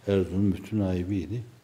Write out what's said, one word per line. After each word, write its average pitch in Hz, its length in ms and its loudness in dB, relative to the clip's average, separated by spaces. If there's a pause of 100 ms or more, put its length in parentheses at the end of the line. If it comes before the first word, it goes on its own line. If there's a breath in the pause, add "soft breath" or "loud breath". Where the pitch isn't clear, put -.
Erzurum 95 340 2
Müftü 101 380 0
Naibi'ydi. 95 640 -2 (200)